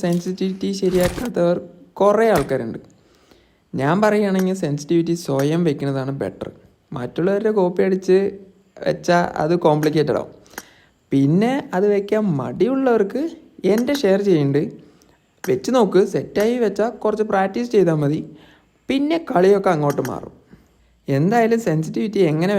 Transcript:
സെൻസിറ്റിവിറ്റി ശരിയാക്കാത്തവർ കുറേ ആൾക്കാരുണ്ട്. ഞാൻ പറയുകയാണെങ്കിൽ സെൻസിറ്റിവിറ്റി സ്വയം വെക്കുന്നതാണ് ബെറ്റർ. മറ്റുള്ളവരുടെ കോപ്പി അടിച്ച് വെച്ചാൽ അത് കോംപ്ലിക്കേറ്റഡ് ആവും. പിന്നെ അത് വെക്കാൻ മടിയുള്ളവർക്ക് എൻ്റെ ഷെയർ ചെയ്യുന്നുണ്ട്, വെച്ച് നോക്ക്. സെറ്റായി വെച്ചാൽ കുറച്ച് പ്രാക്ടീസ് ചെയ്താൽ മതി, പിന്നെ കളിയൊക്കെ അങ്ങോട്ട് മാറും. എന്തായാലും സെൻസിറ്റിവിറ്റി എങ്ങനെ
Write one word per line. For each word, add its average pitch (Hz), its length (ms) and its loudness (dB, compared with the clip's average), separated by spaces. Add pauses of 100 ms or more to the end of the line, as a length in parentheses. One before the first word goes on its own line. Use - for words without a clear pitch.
സെൻസിറ്റിവിറ്റി 185 680 -4 (100)
ശരിയാക്കാത്തവർ 180 760 0 (420)
കുറേ 208 340 4
ആൾക്കാരുണ്ട്. 131 440 -2 (1000)
ഞാൻ 147 240 0
പറയുകയാണെങ്കിൽ 196 580 0
സെൻസിറ്റിവിറ്റി 170 640 0
സ്വയം 143 440 0
വെക്കുന്നതാണ് 135 540 -2
ബെറ്റർ. - 280 -8 (480)
മറ്റുള്ളവരുടെ 196 600 -2
കോപ്പി 180 300 2
അടിച്ച് 190 300 2 (680)
വെച്ചാൽ 170 400 0 (180)
അത് 160 100 0 (120)
കോംപ്ലിക്കേറ്റഡ് 151 560 2
ആവും. - 100 -12 (800)
പിന്നെ 156 400 4 (260)
അത് 202 160 2
വെക്കാൻ 202 300 0 (160)
മടിയുള്ളവർക്ക് 226 840 0 (500)
എൻ്റെ 247 280 0
ഷെയർ 196 280 4
ചെയ്യുന്നുണ്ട്, 143 340 2 (880)
വെച്ച് 127 260 -2
നോക്ക്. 190 260 4 (120)
സെറ്റായി 214 500 -2
വെച്ചാൽ 208 260 -2 (120)
കുറച്ച് 214 300 -2
പ്രാക്ടീസ് 196 420 -2
ചെയ്താൽ 170 280 4
മതി, 147 180 -2 (680)
പിന്നെ 285 300 0 (120)
കളിയൊക്കെ 196 440 4
അങ്ങോട്ട് 143 360 -2
മാറും. - 240 -12 (840)
എന്തായാലും 226 500 2
സെൻസിറ്റിവിറ്റി 202 520 -2 (120)
എങ്ങനെ 180 260 0